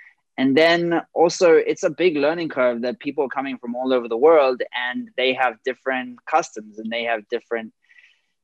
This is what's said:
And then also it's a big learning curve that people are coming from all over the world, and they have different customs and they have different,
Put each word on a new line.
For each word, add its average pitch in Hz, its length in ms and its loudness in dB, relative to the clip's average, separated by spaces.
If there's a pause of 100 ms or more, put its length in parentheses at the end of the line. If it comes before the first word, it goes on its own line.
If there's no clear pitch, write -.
(400)
And 131 160 2
then 170 460 2 (140)
also 165 400 4
it's 156 260 2
a 185 80 0
big 160 260 0
learning 156 340 0
curve 123 340 0
that 123 160 -4
people 143 260 -4
are - 40 -6
coming 135 280 -8
from 120 180 -10
all 127 160 -4
over 120 160 0
the 113 80 -4
world, 135 460 4 (100)
and 123 460 -6
they 127 160 0
have 127 220 0 (100)
different 127 640 -6
customs 110 500 -4
and 113 140 -10
they 117 140 -6
have 113 220 -4
different, 113 460 -8 (720)